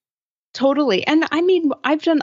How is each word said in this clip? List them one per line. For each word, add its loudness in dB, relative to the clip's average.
Totally. 0
And 2
I 0
mean, 0
I've -2
done 0